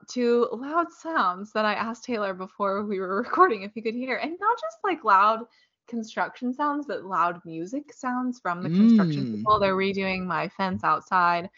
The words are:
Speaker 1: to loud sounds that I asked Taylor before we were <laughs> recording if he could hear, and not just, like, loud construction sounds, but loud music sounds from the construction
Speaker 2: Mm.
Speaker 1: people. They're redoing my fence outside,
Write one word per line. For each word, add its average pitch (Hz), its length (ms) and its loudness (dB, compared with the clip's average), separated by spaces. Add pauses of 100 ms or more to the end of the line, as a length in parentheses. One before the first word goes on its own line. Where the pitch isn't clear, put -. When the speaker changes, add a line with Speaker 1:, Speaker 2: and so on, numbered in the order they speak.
(120)
Speaker 1:
to 240 420 2
loud 311 380 -2
sounds 214 600 -4
that 214 140 0
I 208 80 2
asked 226 320 -6
Taylor 208 280 -2
before 196 520 -4
we 202 140 -4
were 190 180 -4
<laughs> 233 40 0
recording 240 420 2
if 208 120 -12
he 226 60 -8
could 220 140 -4
hear, 247 220 -4
and 302 220 -6
not 453 200 0
just, 640 240 -10
like, 381 200 -2
loud 214 380 4 (460)
construction 226 680 -6
sounds, 294 340 -4
but 190 160 -6
loud 175 420 0
music 180 480 -8
sounds 247 460 -4
from 180 240 -4
the 165 60 -4
construction 180 580 6
Speaker 2:
Mm. 110 80 -4
Speaker 1:
people. 208 240 2
They're 190 160 2
redoing 190 500 -2
my 165 220 -2
fence 190 360 -4
outside, 175 760 2